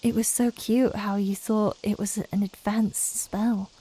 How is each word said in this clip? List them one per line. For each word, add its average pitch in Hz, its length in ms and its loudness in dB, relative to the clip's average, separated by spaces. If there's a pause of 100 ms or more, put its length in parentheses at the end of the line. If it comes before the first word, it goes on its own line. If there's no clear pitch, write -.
It 233 140 2
was 226 120 2
so 240 220 2
cute 233 460 2
how 202 220 -2
you 196 180 0
thought 214 480 0
it 208 160 -2
was 202 180 -4
an 202 240 -2
advanced 208 760 -2
spell. 208 520 -2 (120)